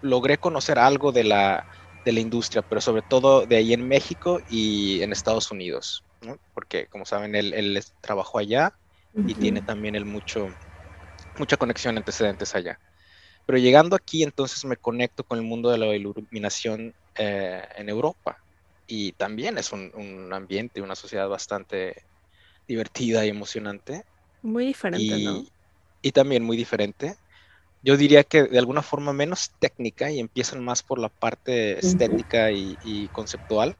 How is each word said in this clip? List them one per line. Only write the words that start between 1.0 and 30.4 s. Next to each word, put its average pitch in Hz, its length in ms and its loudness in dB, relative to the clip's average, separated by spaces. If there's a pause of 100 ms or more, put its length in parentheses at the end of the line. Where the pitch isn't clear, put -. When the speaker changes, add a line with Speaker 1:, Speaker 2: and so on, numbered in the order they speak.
Speaker 1:
de 120 140 4
la, 101 420 4 (380)
de 123 80 2
la 113 80 2
industria, 113 420 -2
pero 107 180 -2
sobre 110 220 0
todo 131 420 6
de 117 120 6
ahí 113 160 4
en 120 140 -2
México 165 600 0
y 104 560 0
en 104 80 -4
Estados 110 400 -2
Unidos, 90 540 -8 (160)
¿no? 113 160 -14 (160)
Porque, - 340 -6
como 101 180 -14
saben, 104 300 -4
él, 101 180 0
él 101 240 -2
es-, - 240 -10
trabajó - 380 -4
allá 120 380 0 (480)
y 107 100 -2
Speaker 2:
Ujú. - 20 -14
Speaker 1:
tiene 101 240 0
también 107 340 -6
él 104 100 -4
mucho, 104 440 -6 (880)
mucha 143 200 0
conexión, 117 400 -2
antecedentes 101 580 -2
allá. 87 240 -6 (680)
Pero 131 140 2
llegando 147 360 8
aquí, 165 280 0
entonces 143 420 -4
me 127 120 -6
conecto 120 480 -4
con 117 140 -4
el 113 60 -6
mundo 117 260 -2
de 117 60 2
la 110 180 0
iluminación, 107 1000 -8 (220)
eh, 98 460 -4 (140)
en 104 120 -12
Europa. 123 500 -4 (480)
Y 101 260 -8
también 117 440 -6
es - 160 -6
un, 95 220 -12
un 95 380 -14
ambiente, 98 480 -8
una 95 140 -10
sociedad 98 340 -6
bastante 95 760 -8 (640)
divertida 113 580 -2
y 107 40 2
emocionante. 104 760 -10 (400)
Speaker 3:
Muy 233 240 -2
diferente, 214 500 -2
Speaker 1:
Y, - 0 -
Speaker 3:
¿no? 214 320 -4 (520)
Speaker 1:
y 135 100 0
también 135 320 4
muy 113 140 -2
diferente. 113 600 -4 (640)
Yo 139 160 4
diría 143 280 10
que 156 200 6
de 123 140 4
alguna 131 240 0
forma 143 300 -4
menos 147 460 -4
técnica 135 520 -4
y 147 80 -4
empiezan 120 440 -6